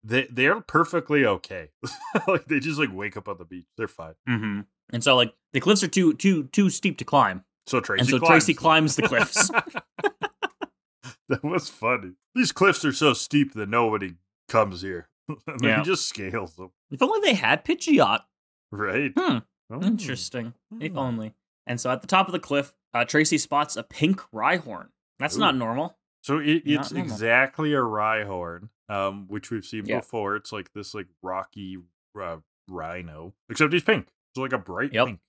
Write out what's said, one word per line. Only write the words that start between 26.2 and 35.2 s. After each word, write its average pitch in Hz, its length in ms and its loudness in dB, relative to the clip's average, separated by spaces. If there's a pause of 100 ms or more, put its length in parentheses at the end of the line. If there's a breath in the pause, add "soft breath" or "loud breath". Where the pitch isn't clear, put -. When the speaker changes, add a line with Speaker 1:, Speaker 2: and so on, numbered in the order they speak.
Speaker 1:
So 143 160 -2
it, 151 260 0
Speaker 2:
Not 147 160 2
Speaker 1:
it's - 100 -6
Speaker 2:
normal. 156 220 -4
Speaker 1:
exactly 127 600 2
a 143 40 2
Rhyhorn, 107 920 -2 (200)
um, 98 380 -4
which 104 240 -10
we've 110 140 -6
seen 107 200 -10
Speaker 2:
Yeah. 107 140 -4
Speaker 1:
before. 104 360 -6
It's - 160 -10
like 104 220 -12
this, 101 200 -14
like, 98 140 -10 (140)
rocky, 92 560 -8 (420)
uh, 85 180 -8 (320)
rhino, 85 640 -12 (160)
except 147 240 2
he's 175 100 0
pink. - 240 0 (280)
So, 131 60 -6
like, 131 120 -4
a 123 40 -2
bright 95 360 -6
Speaker 2:
Yep. 117 120 4
Speaker 1:
pink. 107 240 -10